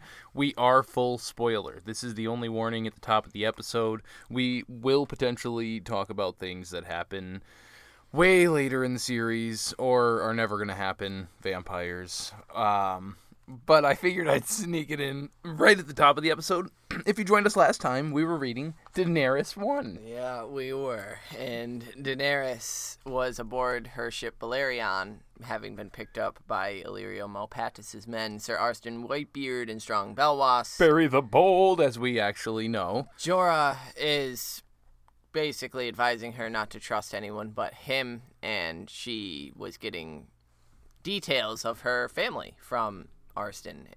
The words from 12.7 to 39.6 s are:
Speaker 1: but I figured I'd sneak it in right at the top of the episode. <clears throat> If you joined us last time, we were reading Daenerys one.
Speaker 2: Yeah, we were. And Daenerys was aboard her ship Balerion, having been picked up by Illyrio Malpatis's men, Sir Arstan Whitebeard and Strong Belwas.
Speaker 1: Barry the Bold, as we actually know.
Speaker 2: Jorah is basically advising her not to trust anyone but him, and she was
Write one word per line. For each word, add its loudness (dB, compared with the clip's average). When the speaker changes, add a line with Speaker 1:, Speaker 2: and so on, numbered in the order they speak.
Speaker 1:
but 8
I 4
figured 0
I'd 2
sneak -4
it -4
in -6
right 6
at -8
the -12
top 8
of -4
the 2
episode. 0
<clears throat> -8
If 2
you -2
joined 6
us 4
last 6
time, 0
we 2
were 0
reading -4
Daenerys 2
one. -2
Speaker 2:
Yeah, -8
we -6
were. -6
And -6
Daenerys -4
was -2
aboard -2
her -8
ship -10
Balerion, -2
having -8
been -12
picked -14
up -4
by -2
Illyrio -8
Malpatis's -10
men, -6
Sir -6
Arstan -4
Whitebeard -6
and -10
Strong -2
Belwas. 4
Speaker 1:
Barry 8
the 6
Bold, 6
as 2
we 0
actually -2
know. -2
Speaker 2:
Jorah 2
is -2
basically -4
advising 0
her -6
not -2
to -12
trust -4
anyone -8
but -6
him, -4
and -4
she -10
was -12